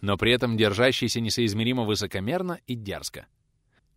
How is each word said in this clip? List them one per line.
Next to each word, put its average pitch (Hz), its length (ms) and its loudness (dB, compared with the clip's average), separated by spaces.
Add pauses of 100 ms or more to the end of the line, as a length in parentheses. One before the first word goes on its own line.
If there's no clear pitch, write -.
но 101 160 0
при 110 140 4
этом 120 260 2
держащийся 113 640 2
несоизмеримо 117 640 0
высокомерно 107 840 -4
и 127 80 -6
дерзко. 98 520 -10 (680)